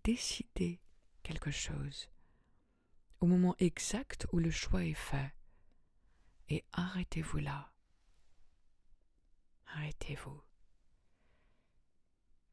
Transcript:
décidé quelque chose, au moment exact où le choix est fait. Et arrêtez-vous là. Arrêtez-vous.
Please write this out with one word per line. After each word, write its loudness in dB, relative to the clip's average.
décidé 0
quelque -4
chose, -6
au 4
moment 8
exact 0
où 2
le 4
choix 2
est 0
fait. -2
Et 0
arrêtez-vous -2
là. -4
Arrêtez-vous. -6